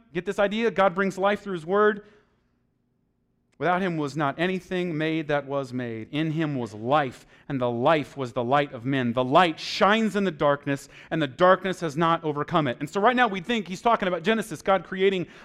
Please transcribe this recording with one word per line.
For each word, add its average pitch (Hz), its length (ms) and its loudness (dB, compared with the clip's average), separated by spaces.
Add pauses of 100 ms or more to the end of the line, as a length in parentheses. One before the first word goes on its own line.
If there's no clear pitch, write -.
(140)
Get 180 120 -6
this 202 140 -4
idea? 214 300 0
God 190 240 2
brings 190 240 -2
life 202 240 0
through 196 120 -8
his 160 120 -8
word. 208 380 2 (1600)
"Without 180 180 0
him 180 140 -2
was 143 220 -4
not 139 200 0
anything 180 600 -4
made 160 320 -2
that 143 160 -2
was 135 260 -6
made. 117 400 -8
In 156 200 -2
him 151 260 -2
was 113 160 -6
life, 123 520 -2 (220)
and 139 140 -4
the 123 100 0
life 135 460 0
was 123 160 -8
the 123 100 -4
light 139 300 0
of 113 100 -14
men. 127 300 0
The 127 100 0
light 156 340 4
shines 208 600 2
in 196 80 0
the 185 60 0
darkness, 143 580 0 (200)
and 160 120 -2
the 143 60 0
darkness 185 520 2
has 156 160 -6
not 165 300 2
overcome 147 420 0
it." 120 140 -2
And 151 80 -8
so 202 100 -4
right 240 160 4
now 247 140 4
we 196 100 -4
think 190 300 -4
he's 185 120 -10
talking 214 280 2
about 175 120 -2
Genesis, 202 400 -2
God 196 220 2
creating 190 440 0 (180)